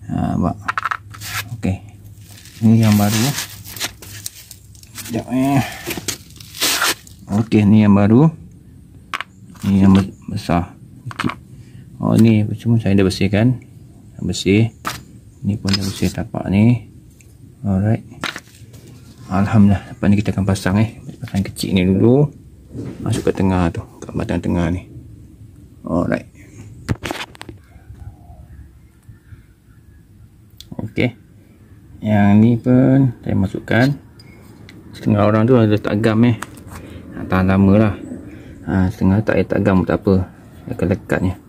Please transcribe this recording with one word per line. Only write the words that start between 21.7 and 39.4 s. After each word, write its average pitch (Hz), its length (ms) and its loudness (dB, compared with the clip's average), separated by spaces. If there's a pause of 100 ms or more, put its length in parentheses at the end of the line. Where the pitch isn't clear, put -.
ni 92 80 2
dulu. 117 480 2 (720)
Masuk - 240 -2
ke - 80 -2
tengah 92 320 0
tu. - 160 -8 (160)
Kat - 160 -12
batang 87 240 -4
tengah 87 320 -2
ni. 90 160 -8 (960)
Alright. - 400 -4 (4000)
Okey. 117 320 -4 (880)
Yang 101 400 4
ni 117 160 4
pun 131 640 2
saya - 160 -4
masukkan. 107 500 0 (1120)
Setengah 104 320 0
orang 110 160 2
tu 123 160 4
ada 110 80 4
letak 104 320 0
gam, 113 240 2
eh. 120 160 0 (800)
Nak - 80 -12
tahan 92 240 2
lama 98 240 6
lah. 107 180 4 (720)
Ha, 92 240 0
setengah 95 320 0
tak 92 240 0